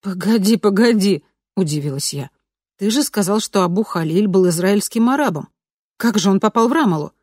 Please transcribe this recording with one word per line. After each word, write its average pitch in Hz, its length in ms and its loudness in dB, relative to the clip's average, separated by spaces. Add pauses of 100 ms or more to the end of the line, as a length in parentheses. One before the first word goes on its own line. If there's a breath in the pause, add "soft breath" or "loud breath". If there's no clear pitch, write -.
"Погоди, 196 540 0
погоди", 202 680 2 (320)
удивилась 147 580 -4
я. 139 160 -10 (480)
"Ты 202 120 -2
же 269 140 0
сказал, 202 360 -2
что 196 240 -2
Абу 180 200 0
Халиль 170 440 -2
был 185 220 2
израильским 202 600 0
арабом. 262 400 -2 (480)
Как 226 200 0
же 185 120 2
он 196 100 4
попал 226 300 2
в 262 40 -2
Рамалу?" 185 380 0 (120)